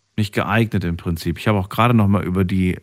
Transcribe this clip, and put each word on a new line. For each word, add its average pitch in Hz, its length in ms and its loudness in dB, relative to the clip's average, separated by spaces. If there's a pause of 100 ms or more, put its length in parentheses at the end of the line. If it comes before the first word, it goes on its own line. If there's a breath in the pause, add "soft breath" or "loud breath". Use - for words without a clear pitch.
(160)
nicht 104 180 -2
geeignet 107 500 0
im 85 120 -2
Prinzip. 85 440 -4
Ich - 80 -4
habe 107 100 2
auch 95 120 -4
gerade 120 260 2
noch 107 120 4
mal 98 160 2
über 92 220 0
die, 92 380 0